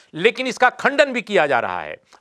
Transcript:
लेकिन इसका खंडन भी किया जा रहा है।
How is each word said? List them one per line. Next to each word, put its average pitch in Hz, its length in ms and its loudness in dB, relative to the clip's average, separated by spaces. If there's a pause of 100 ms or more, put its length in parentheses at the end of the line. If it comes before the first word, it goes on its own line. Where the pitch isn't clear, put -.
(140)
लेकिन 233 340 -2
इसका 247 220 2
खंडन 277 440 0
भी 240 80 -4
किया 180 260 2
जा 131 120 2
रहा 90 220 -4
है। 76 200 -12 (200)